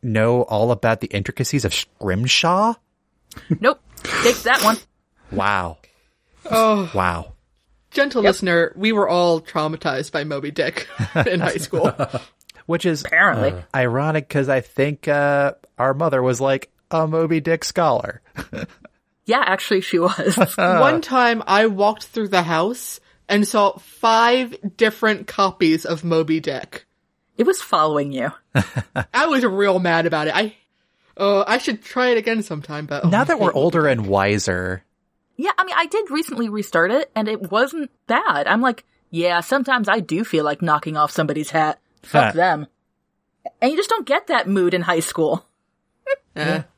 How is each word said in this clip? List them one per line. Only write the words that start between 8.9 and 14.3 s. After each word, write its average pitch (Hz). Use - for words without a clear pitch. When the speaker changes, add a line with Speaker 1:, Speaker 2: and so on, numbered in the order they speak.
Speaker 3:
were 208
all 170
traumatized 156
by 143
Moby 143
Dick -
<laughs> 151
in 175
high -
school. 160
Speaker 1:
<laughs> -
Which 170
is 156
Speaker 2:
Apparently. 160
Speaker 4:
Uh. 90
Speaker 1:
ironic, 135
'cause 139